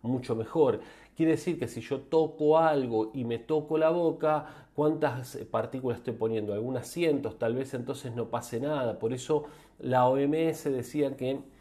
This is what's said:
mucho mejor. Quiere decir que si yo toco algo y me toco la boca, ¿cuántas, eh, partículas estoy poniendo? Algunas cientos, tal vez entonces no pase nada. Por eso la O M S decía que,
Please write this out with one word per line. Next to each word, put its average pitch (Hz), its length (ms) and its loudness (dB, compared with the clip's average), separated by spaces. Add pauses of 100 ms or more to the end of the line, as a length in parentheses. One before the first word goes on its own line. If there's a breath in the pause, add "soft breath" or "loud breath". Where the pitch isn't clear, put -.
mucho 123 340 -2
mejor. 117 440 2 (360 loud breath)
Quiere 160 160 4
decir 156 260 -2
que 117 100 -4
si - 120 -8
yo 135 200 -4
toco 156 560 2
algo 131 560 4
y 131 120 -4
me 117 140 -2
toco 156 380 0
la 160 140 6
boca, 156 560 2 (280 loud breath)
¿cuántas, 147 600 0
eh, - 100 -8
partículas 120 540 -2
estoy 120 160 -6
poniendo? 110 400 -2
Algunas 120 340 -4
cientos, 147 500 0
tal 117 160 0
vez 131 200 -4
entonces 123 400 -8
no 117 160 -4
pase 117 280 -4
nada. 135 400 -2
Por 113 140 -2
eso 147 320 -2 (340 loud breath)
la 127 300 4
O 131 80 4
M 151 320 2
S 151 220 -2
decía 135 460 -2
que, 131 240 -4 (200 soft breath)